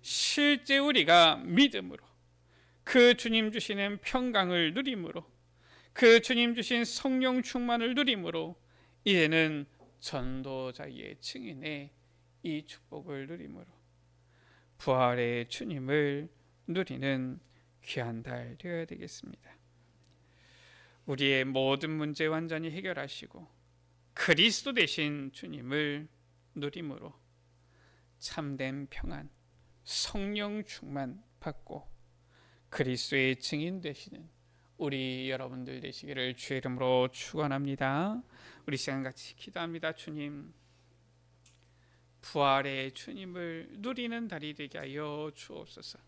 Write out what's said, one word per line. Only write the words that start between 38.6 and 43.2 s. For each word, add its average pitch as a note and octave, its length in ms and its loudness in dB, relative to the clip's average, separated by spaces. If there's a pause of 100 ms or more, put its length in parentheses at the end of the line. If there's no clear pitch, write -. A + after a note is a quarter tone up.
우리 C#3+ 120 -4
시간 C3+ 260 -4
같이 - 320 -12
기도합니다. E3 580 -6
주님, D3 600 -10 (1700)
부활의 C3+ 720 2
주님을 F3 720 -10 (120)